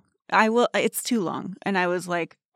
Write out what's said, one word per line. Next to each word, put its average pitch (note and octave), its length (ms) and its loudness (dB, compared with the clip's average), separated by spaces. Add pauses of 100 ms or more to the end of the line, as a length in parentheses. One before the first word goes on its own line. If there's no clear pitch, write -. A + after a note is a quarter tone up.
(300)
I G#3+ 200 4
will, A#3 260 2
it's G3+ 260 0
too A3+ 200 0
long. E3 420 -6
And G3 120 -2
I F3+ 120 2
was, F3+ 200 -2
like, F3 300 -4 (180)